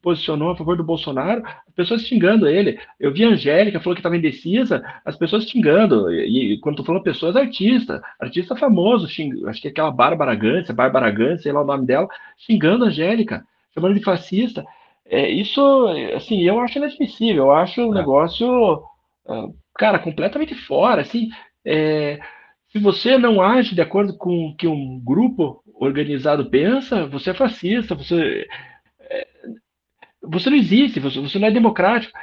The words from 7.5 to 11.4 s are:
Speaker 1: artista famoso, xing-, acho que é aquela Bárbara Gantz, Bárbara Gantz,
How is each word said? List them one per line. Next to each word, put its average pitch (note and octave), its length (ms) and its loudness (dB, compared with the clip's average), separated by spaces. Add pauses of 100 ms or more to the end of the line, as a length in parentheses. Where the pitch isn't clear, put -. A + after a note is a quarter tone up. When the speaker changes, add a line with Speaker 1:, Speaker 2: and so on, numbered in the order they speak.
Speaker 1:
artista E3+ 340 -6
famoso, G#3+ 540 2
xing-, - 380 -8
acho A2 160 -10
que D3+ 60 -10
é - 20 -8
aquela D#3 200 -2
Bárbara C3+ 440 0
Gantz, A#2+ 360 0
Bárbara B2 400 2
Gantz, B2+ 340 -2